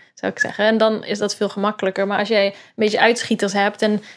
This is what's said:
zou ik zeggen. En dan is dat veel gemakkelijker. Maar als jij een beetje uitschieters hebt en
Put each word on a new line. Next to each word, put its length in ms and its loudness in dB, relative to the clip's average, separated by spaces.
zou 180 -4
ik 60 -8
zeggen. 280 -2
En 120 4
dan 260 2
is 140 -4
dat 180 -4
veel 120 -2
gemakkelijker. 580 -2
Maar 120 0
als 100 -2
jij 180 2
een 60 -2
beetje 260 0
uitschieters 520 2
hebt 300 0
en 200 2